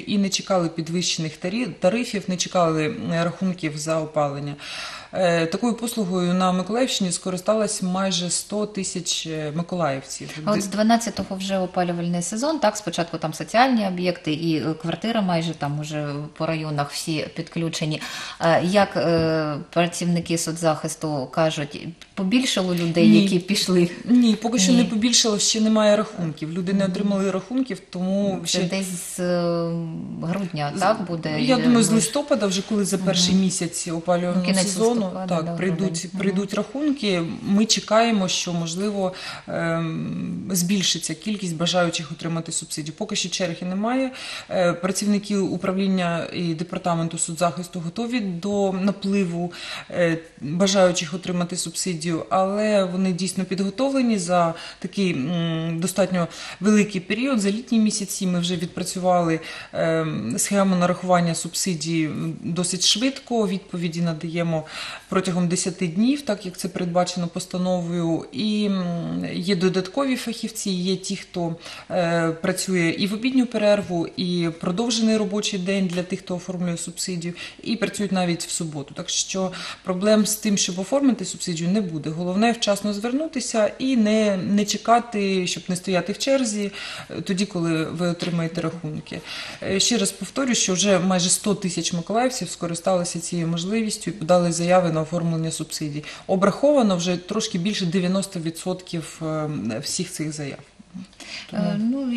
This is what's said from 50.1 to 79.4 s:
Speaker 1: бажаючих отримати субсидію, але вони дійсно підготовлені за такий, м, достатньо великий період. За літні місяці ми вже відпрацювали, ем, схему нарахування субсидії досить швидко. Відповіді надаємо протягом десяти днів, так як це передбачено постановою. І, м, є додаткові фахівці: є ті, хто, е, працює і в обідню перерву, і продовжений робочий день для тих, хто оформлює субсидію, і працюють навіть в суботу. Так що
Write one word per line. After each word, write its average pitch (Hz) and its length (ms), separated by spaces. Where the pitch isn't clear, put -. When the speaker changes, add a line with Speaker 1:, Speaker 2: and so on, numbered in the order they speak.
Speaker 1:
бажаючих 180 720
отримати 175 440
субсидію, 165 720
але 202 540
вони 185 300
дійсно 180 320
підготовлені 233 720
за 170 360
такий, 190 320
м, 165 680
достатньо 180 480
великий 208 420
період. 247 400
За 196 100
літні 226 280
місяці 196 480
ми 175 120
вже 175 160
відпрацювали, 175 840
ем, 165 640
схему 196 380
нарахування 175 600
субсидії 160 760
досить 180 420
швидко. 233 640
Відповіді 175 540
надаємо 165 640
протягом 185 380
десяти 185 400
днів, 233 340
так 202 240
як 180 120
це - 100
передбачено 175 600
постановою. 175 1040
І, 208 340
м, 175 680
є 180 220
додаткові 190 600
фахівці: 220 540
є 185 260
ті, 190 200
хто, 170 400
е, 170 400
працює 180 640
і 202 100
в 196 60
обідню 247 320
перерву, 202 640
і 175 320
продовжений 220 560
робочий 208 420
день 190 280
для 175 160
тих, 185 160
хто - 160
оформлює 175 420
субсидію, 170 560
і 226 120
працюють 196 360
навіть 175 320
в - 60
суботу. 151 440
Так 175 160
що 190 420